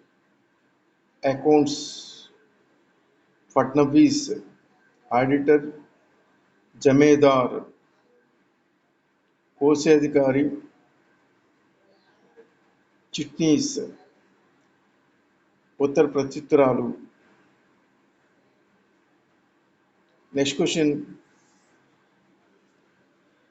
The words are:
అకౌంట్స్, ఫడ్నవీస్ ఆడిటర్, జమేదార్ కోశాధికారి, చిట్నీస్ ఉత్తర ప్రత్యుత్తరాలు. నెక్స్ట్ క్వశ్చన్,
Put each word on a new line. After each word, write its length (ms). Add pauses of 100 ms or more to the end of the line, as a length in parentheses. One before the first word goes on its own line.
(1200)
అకౌంట్స్, 580 (1700)
ఫడ్నవీస్ 760 (840)
ఆడిటర్, 580 (1080)
జమేదార్ 840 (2000)
కోశాధికారి, 840 (2750)
చిట్నీస్ 640 (2000)
ఉత్తర 240
ప్రత్యుత్తరాలు. 880 (3500)
నెక్స్ట్ 220
క్వశ్చన్, 440 (2500)